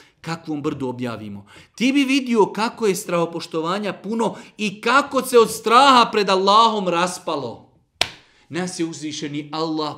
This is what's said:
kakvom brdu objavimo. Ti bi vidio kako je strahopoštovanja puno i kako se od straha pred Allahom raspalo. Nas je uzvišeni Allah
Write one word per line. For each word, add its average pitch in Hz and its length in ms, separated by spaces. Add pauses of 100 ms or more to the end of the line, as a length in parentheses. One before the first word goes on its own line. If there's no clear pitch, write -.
(200)
kakvom 156 420
brdu 135 260
objavimo. 110 580 (280)
Ti 254 180
bi 277 120
vidio 247 420
kako 220 400
je 185 80
strahopoštovanja 170 1000
puno 214 440 (220)
i 208 220
kako 269 420
se 240 160
od 220 120
straha 247 600
pred 202 180
Allahom 202 580
raspalo. 170 840 (800)
Nas 180 320
je 165 40
uzvišeni 147 680
Allah 156 460